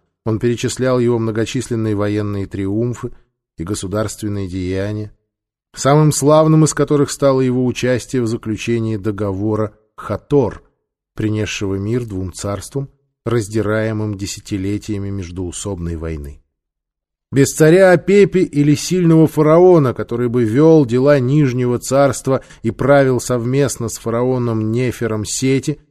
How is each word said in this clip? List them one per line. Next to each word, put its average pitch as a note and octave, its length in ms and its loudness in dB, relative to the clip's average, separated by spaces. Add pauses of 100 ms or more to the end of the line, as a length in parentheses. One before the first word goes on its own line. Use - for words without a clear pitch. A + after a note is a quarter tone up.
(260)
Он A2 140 -2
перечислял B2 600 -2
его A#2+ 180 2
многочисленные A2+ 800 -2
военные G#2 500 -2
триумфы A2 680 -6 (440)
и E2 60 -10
государственные G2+ 840 -6
деяния, F#2+ 640 -6 (640)
самым D3+ 380 4
славным D#3 540 4
из C#3+ 80 -2
которых C#3+ 360 0
стало C3+ 320 0
его B2+ 240 0
участие B2 560 -2
в A#2 60 -2
заключении A2 720 -4
договора G#2 760 -4 (220)
«Хатор», G#2+ 680 -2 (520)
принесшего G#2+ 600 -4
мир A2 300 -4
двум F#2+ 280 -8
царствам G2+ 560 -8 (360)
раздираемым G#2+ 920 -2
десятилетиями G2+ 920 -8
междоусобной F2 840 -8
войны. D#2 460 -10 (920)
Без C3+ 220 2
царя F3+ 400 6
Апепи F#3 460 4
или D3 360 2
сильного E3 500 4
фараона, D#3 680 4
который A#2 340 -4
бы A#2+ 160 0
вёл D3 420 4
дела B2+ 340 4
Нижнего B2+ 600 0
Царства C3+ 640 0 (180)
и A#2 100 -2
правил C3 500 2
совместно B2 640 -2
с G#2+ 100 -10
фараоном A#2 760 -2
Нефером A2+ 520 -4
Сети C3+ 560 -2 (120)